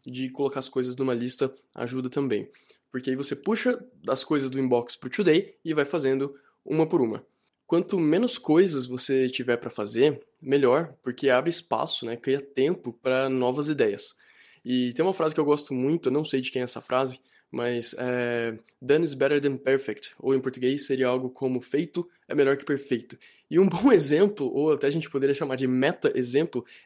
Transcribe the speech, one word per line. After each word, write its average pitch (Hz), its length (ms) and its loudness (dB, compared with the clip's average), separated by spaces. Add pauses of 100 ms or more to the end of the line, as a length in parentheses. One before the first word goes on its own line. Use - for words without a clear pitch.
de 131 240 -8
colocar 135 300 -4
as 131 80 -8
coisas 127 300 -4
numa 131 160 0
lista 123 400 -4 (200)
ajuda 127 360 -6
também. 127 400 -2 (420)
Porque 127 200 -6
aí 131 40 0
você 139 180 -6
puxa 226 480 -2 (220)
das 135 220 -2
coisas 139 240 0
do 131 100 -6
inbox 123 380 0
pro 127 120 -10
today - 540 2
e 160 100 -4
vai 147 120 0
fazendo 139 500 -2 (300)
uma 156 200 2
por 160 160 2
uma. 107 240 -2 (400)
Quanto 180 340 0
menos 170 380 2
coisas 156 500 2
você 127 420 0
tiver 123 280 -2
pra 120 120 -6
fazer, 113 500 0 (220)
melhor, 139 640 2
porque 131 260 -2
abre 135 220 4
espaço, 131 520 -4
né? 117 120 -6
Cria 135 260 -2
tempo 139 520 -2
pra 131 360 0
novas 131 380 0
ideias. 117 480 -2 (500)
E 123 280 0
tem 156 120 0
uma 190 80 2
frase 156 220 -2
que - 40 -2
eu 147 60 4
gosto 143 280 0
muito, 135 360 0
eu - 20 0
não 151 140 0
sei 135 160 -2
de 127 80 -6
quem 127 120 -4
é 123 40 -4
essa 120 160 -10
frase, 127 380 -2 (320)
mas 120 460 -4
é, 120 600 -4 (240)
"Done 147 240 2
is 147 80 -4
better 139 260 2
than 143 160 -2
perfect", 131 640 -2
ou 135 160 0
em 131 60 2
português 131 440 -2
seria 127 220 0
algo 127 220 0
como 127 320 -4
"feito 170 480 -4 (180)
é - 80 -4
melhor 139 220 4
que 139 80 -12
perfeito". 135 520 -4 (320)
E 160 100 2
um 196 100 6
<laughs> - 0 -
bom 214 220 4
exemplo, 156 600 4
ou 151 220 2
até 143 140 0
a 143 40 2
gente 156 180 -4
poderia 139 260 0
chamar 139 200 -4
de 131 120 -2
meta-exemplo, 127 960 0 (200)